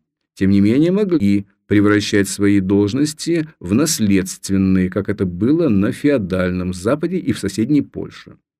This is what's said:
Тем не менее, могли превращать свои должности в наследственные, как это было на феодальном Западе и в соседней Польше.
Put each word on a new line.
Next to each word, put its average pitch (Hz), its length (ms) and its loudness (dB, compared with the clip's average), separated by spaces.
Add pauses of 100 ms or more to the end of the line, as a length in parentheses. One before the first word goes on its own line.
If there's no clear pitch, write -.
(340)
Тем 98 160 0
не 98 100 4
менее, 135 300 4
могли 151 560 0 (220)
превращать 104 600 2
свои 101 300 0
должности 131 880 -2 (140)
в 87 120 -6
наследственные, 98 1200 0
как 101 180 -4
это 101 180 -2
было 123 420 0
на 110 240 0
феодальном 92 840 -2
Западе 156 440 -4
и 120 140 -4
в - 60 -6
соседней 117 440 -2
Польше. - 540 -14 (240)